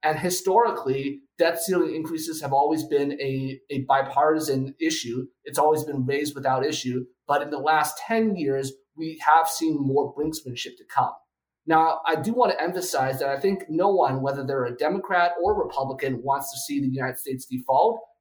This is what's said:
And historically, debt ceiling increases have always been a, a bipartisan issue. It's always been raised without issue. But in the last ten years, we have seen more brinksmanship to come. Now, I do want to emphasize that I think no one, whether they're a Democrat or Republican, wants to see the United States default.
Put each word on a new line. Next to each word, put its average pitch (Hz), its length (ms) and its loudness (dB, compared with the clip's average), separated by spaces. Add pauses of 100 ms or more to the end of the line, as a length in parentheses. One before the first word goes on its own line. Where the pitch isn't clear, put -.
And 156 160 0
historically, 175 1040 0 (160)
debt 170 240 2
ceiling 165 320 2
increases 160 480 -6
have 139 120 -4
always 147 300 2
been 143 360 0
a, 135 400 -4 (100)
a 139 120 -4
bipartisan 139 960 2
issue. 135 460 -2 (180)
It's - 160 -6
always 151 240 4
been 139 220 -4
raised 143 300 -2
without 135 300 0
issue. 127 400 -2 (220)
But 143 140 2
in 147 80 -6
the 147 100 -4
last 151 380 2 (100)
ten 220 300 2
years, 135 340 0 (240)
we 160 300 -8
have 160 240 6
seen 160 280 0
more 139 380 2
brinksmanship 143 600 -6
to - 160 -20
come. 127 180 0 (540)
Now, 160 420 4
I 160 80 2
do 175 180 -2
want 240 200 4
to - 80 -2
emphasize 139 580 -2
that 139 100 0
I 135 100 -2
think 190 300 0
no 165 200 2
one, 139 320 2
whether 139 240 -2
they're 135 200 0
a 120 100 -6
Democrat 175 580 2 (100)
or 196 180 2
Republican, 131 600 -4
wants 139 280 -2
to - 60 -12
see 143 220 -4
the 139 80 0
United 127 320 -4
States 131 260 -8
default. 135 540 2 (220)